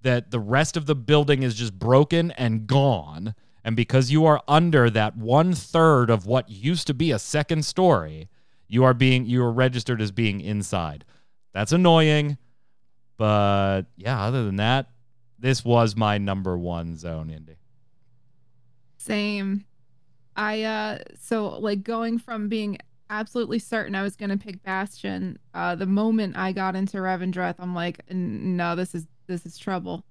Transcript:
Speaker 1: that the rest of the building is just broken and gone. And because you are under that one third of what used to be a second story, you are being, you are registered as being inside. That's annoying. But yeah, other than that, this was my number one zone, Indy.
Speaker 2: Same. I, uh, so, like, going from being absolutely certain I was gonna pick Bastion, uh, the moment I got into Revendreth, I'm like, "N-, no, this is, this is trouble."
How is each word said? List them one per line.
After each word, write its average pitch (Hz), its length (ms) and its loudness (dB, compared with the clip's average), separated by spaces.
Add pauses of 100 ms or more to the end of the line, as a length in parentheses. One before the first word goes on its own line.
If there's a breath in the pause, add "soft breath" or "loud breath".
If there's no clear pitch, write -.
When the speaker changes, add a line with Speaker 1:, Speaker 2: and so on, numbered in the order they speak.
Speaker 1:
that 123 280 0
the 120 100 -2
rest 127 360 0
of 151 100 -4
the 151 80 2
building 143 480 2
is 123 120 0
just 104 240 -6
broken 147 540 4
and 110 340 -2
gone. 104 680 0 (300)
And 113 120 -2
because 123 360 2
you 156 140 4
are 151 200 4
under 151 440 6
that 107 260 0
one 135 360 2
third 147 580 4
of 101 160 2
what 123 220 0
used 117 380 -2
to 147 80 -2
be 156 160 0
a 135 80 0
second 151 460 -2
story, 85 640 0 (400)
you 120 160 4
are 127 100 6
being, 127 320 4
you 123 160 2
are 120 100 2
registered 123 480 0
as 104 120 -2
being 101 280 0
inside. 87 640 -4 (480)
That's 104 200 -2
annoying. 156 640 4 (800)
But 101 680 2 (140)
yeah, 107 260 -4
other 120 220 -2
than 98 120 -4
that, 120 340 0 (480)
this 127 260 -2
was 117 320 4
my 104 220 2
number 95 380 -2
one 85 400 -6
zone, 80 340 -10
Indy. 78 260 -18 (1400)
Speaker 2:
Same. 202 680 -4 (720)
I, 214 280 -4
uh, 214 340 -6 (200)
so, 220 400 -4
like, 208 240 -4
going 233 360 -4
from 214 300 -8
being 208 300 -6 (300)
absolutely 220 520 -6
certain 214 340 -6
I 196 80 -4
was 196 140 -6
gonna 202 200 -6
pick 202 280 -12
Bastion, 190 720 -8 (160)
uh, 175 220 -4
the 190 100 -4
moment 214 500 0
I 190 160 -4
got 190 240 -4
into 190 220 -4
Revendreth, 180 600 -4
I'm 180 160 -8
like, 170 340 -6
"N-, 180 480 -4
no, 170 200 -2
this 180 180 -6
is, 160 120 -8 (220)
this 175 180 -8
is 165 100 -18
trouble." 180 540 -8